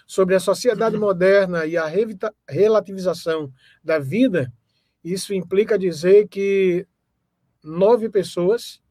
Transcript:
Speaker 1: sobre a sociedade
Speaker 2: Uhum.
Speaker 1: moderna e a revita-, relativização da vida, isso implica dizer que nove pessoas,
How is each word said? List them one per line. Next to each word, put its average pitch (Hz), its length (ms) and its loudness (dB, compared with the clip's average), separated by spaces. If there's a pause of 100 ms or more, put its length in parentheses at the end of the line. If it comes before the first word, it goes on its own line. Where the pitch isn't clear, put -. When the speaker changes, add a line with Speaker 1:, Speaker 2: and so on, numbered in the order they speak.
Speaker 1:
sobre 190 280 0
a 190 60 2
sociedade 214 560 0
Speaker 2:
Uhum. 208 40 -4
Speaker 1:
moderna 190 640 2
e 165 120 -4
a 160 100 -2
revita-, 214 480 -4 (140)
relativização 180 1000 -2 (320)
da 156 160 0
vida, 156 540 -2 (500)
isso 185 300 -8
implica 196 460 0
dizer 185 500 4
que 190 580 -2 (800)
nove 202 460 0
pessoas, 190 800 -4